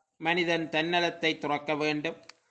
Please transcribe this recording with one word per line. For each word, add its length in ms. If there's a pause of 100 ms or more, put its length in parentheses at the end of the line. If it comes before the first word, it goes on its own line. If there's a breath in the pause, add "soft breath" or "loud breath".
(160)
மனிதன் 520
தன்னலத்தை 680
துறக்க 360
வேண்டும். 500 (260)